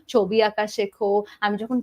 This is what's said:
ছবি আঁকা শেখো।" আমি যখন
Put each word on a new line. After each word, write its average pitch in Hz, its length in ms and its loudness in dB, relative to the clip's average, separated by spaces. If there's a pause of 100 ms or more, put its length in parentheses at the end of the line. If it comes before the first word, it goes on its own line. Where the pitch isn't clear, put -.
ছবি 208 340 2
আঁকা 214 240 0
শেখো।" 202 440 -4 (300)
আমি 208 160 0
যখন 233 260 -4